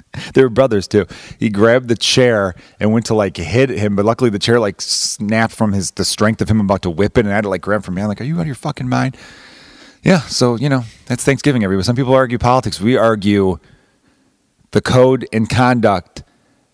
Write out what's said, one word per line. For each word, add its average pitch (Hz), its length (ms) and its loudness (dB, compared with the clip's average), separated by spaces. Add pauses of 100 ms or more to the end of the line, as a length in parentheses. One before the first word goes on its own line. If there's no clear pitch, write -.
(340)
They 131 80 6
were 131 80 4
brothers, 113 380 0
too. 101 180 2 (320)
He 117 120 -2
grabbed 113 400 2
the 117 60 0
chair 107 600 2 (240)
and 107 120 0
went 113 160 0
to, 117 60 -2
like, 101 240 0
hit 107 320 0
him, 104 260 -2
but 101 100 0
luckily 113 260 2
the 101 80 -4
chair, 120 200 2
like, 101 220 -4
snapped - 720 -2
from 107 200 -2
his, 95 180 -4
the - 140 -4
strength 110 360 0
of 95 80 -2
him 110 100 2
about 98 240 0
to 90 60 -4
whip 95 280 -2
it, 113 80 4
and 101 60 -2
I 98 40 0
had 107 80 0
to, 101 60 -4
like, 92 120 -4
grab 101 220 -2
from 90 140 -8
him, 104 100 -4
like, 101 140 -6
"Are - 20 -10
you 156 140 -6
out 170 40 -2
of 160 60 -4
your 135 80 -8
fucking 143 340 -8
mind?" 127 260 -2 (840)
Yeah, 165 200 2
so, 123 340 -2
you 131 140 -2
know, 127 160 -2 (200)
that's 123 180 -6
Thanksgiving, 127 400 0
everybody. 95 200 0
Some 120 120 -2
people 131 200 2
argue 123 240 0
politics. 123 420 0
We 120 160 2
argue 101 640 2 (1120)
the 104 100 0
code 131 500 2
and 110 180 -2
conduct, 113 720 0 (500)